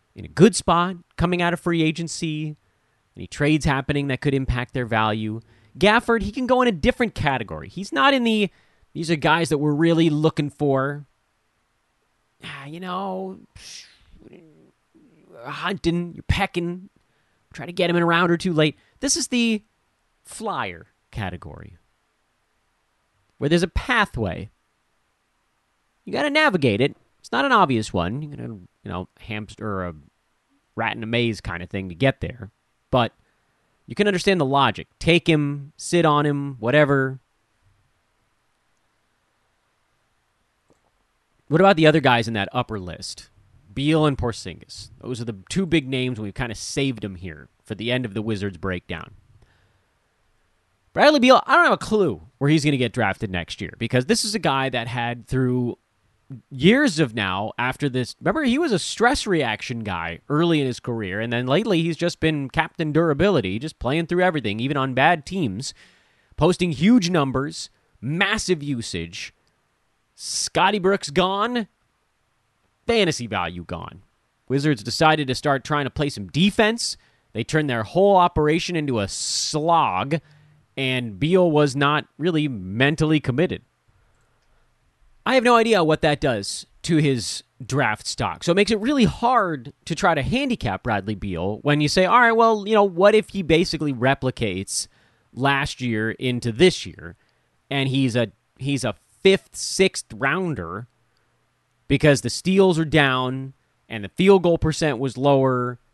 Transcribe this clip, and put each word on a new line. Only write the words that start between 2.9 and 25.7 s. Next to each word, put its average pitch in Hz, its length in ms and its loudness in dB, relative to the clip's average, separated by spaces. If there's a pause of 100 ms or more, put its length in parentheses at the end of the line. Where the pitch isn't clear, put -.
any 92 120 -14
trades 147 400 0
happening 143 420 -2
that 127 120 -4
could 139 140 0
impact 127 380 -4
their 123 140 -4
value." 110 540 -2 (380)
Gafford, 220 440 2
he 202 100 -6
can 254 140 -4
go 254 160 2
in 247 60 2
a 220 40 2
different 214 420 0
category. 98 540 -4
He's - 240 -14
not 277 220 4
in 247 100 0
the, 214 260 0 (440)
"These 156 160 -4
are 165 60 0
guys 156 340 2
that 151 80 0
we're 147 140 0
really 165 360 4
looking 151 420 0
for." 143 540 -2 (1400)
Ah, 143 220 -16
you 156 160 -14
know, 190 600 -8 (880)
you're - 120 -20 (1040)
hunting, 170 720 -4
you're - 100 -16
pecking, 180 680 -4 (600)
try 151 120 -14
to 170 80 -12
get 175 160 0
him 170 80 2
in 170 60 2
a 170 40 2
round 170 240 4
or 170 60 2
two 180 160 -2
late. 151 240 2 (240)
This - 160 -2
is 294 120 -4
the 233 340 0 (600)
flyer 123 640 -8 (220)
category, 87 680 -10 (1600)
where 135 100 -2
there's 165 140 2
a 190 60 0
pathway. 120 840 -2 (1500)